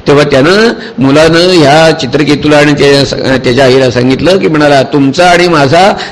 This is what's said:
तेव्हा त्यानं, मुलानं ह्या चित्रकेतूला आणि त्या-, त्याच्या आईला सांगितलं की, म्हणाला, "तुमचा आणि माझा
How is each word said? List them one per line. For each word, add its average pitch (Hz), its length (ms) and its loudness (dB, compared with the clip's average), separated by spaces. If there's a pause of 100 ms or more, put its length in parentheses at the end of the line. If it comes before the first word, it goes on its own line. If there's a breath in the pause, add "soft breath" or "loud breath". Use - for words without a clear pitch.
तेव्हा 147 160 2
त्यानं, 170 500 0 (240 loud breath)
मुलानं 156 420 2
ह्या 160 600 2
चित्रकेतूला 143 580 -2
आणि 147 160 2
त्या-, 139 640 -2
त्याच्या 127 280 0
आईला 131 260 2
सांगितलं 131 460 0
की, 196 100 -2
म्हणाला, 147 360 0
"तुमचा 143 460 0
आणि 175 180 2
माझा 165 440 2 (200 loud breath)